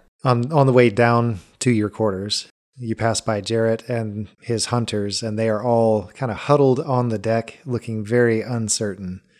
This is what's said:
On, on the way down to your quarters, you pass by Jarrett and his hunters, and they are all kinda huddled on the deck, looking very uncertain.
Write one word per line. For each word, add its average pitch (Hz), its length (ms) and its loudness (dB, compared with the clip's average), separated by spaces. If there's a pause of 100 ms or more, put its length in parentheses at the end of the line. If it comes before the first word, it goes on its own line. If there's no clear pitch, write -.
(240)
On, 123 280 0
on 143 160 4
the 127 60 4
way 123 180 6
down 117 480 2 (200)
to 123 120 2
your 104 180 0
quarters, 104 580 -4 (300)
you 113 180 -6
pass 113 260 0
by 107 200 -2
Jarrett 113 480 -2
and 110 380 -6 (120)
his 113 280 -4
hunters, 107 560 -2
and 107 140 -6
they 113 120 0
are 107 140 -2
all 113 500 2
kinda 113 220 -6
huddled 139 440 2
on 127 300 -2
the 110 80 -2
deck, 113 480 -2
looking 113 400 -6
very 113 360 2
uncertain. 104 800 -6 (180)